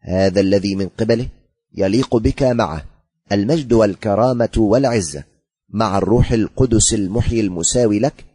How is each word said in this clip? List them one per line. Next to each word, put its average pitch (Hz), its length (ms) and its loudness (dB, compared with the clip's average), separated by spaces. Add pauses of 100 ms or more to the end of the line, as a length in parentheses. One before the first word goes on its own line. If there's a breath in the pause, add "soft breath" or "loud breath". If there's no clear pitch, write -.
هذا 95 400 0
الذي 98 340 0
من 98 140 -4
قبله 117 400 -2 (460)
يليق 104 420 0
بك 123 260 0
معه 107 420 -2 (480)
المجد 120 400 0
والكرامة 110 840 2
والعزة 110 680 0 (440)
مع 101 300 -2
الروح 110 340 2
القدس 113 640 0
المحيي 110 460 -2
المساوي 104 580 0
لك 131 260 -2 (100)